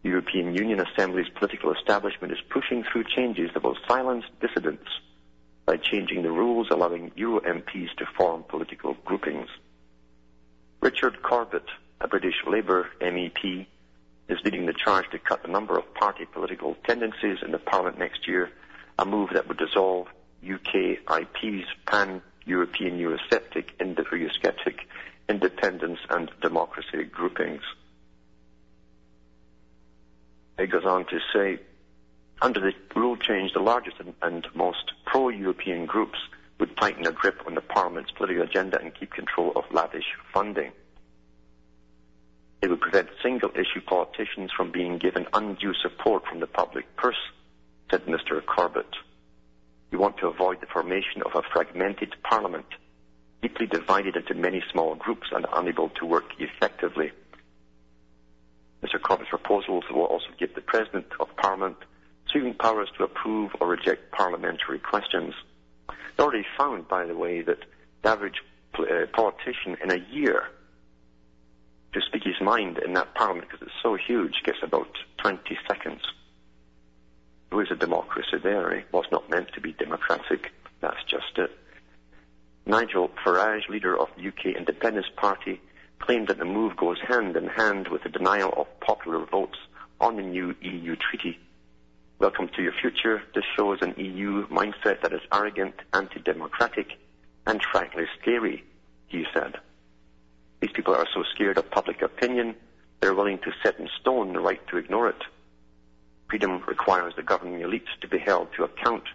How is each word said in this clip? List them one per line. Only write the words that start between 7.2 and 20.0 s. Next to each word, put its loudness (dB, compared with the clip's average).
M -2
Ps -8
to -6
form 2
political -6
groupings." -2
Richard 2
Corbett, 0
a -2
British 0
Labour 2
M 0
E -2
P, -6
is -2
leading 0
the 0
charge 2
to -8
cut 0
the -10
number 2
of -4
party 2
political -6
tendencies 0
in -4
the -2
Parliament 0
next -4
year, 0
a 4
move 0
that 2
would -4
dissolve 2